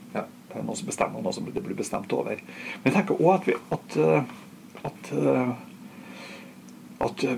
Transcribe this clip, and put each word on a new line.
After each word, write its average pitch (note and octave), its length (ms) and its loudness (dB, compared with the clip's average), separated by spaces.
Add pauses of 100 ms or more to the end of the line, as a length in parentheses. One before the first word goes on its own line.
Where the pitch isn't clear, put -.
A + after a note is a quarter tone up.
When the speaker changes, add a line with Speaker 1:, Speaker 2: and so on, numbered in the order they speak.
(140)
Speaker 1:
Ja. A2 100 -2 (260)
Speaker 2:
Det - 100 -10
er A2 40 -4
noen A2+ 120 -4
som - 120 -6
bestemmer, - 300 -2
og A2+ 60 -6
noen - 100 0
som - 120 -6
det - 180 -4
blir - 120 -4
bestemt - 380 -4
over. A#2+ 220 0 (480)
Men - 100 6
jeg - 0 -
tenker G3 260 4
også E3+ 160 8
at F3+ 100 0
vi, F#3+ 80 4 (180)
at, - 260 -4
eh, D#3 260 6 (600)
at, - 300 -10
eh, C3+ 400 4 (1500)
at A#2+ 220 0 (140)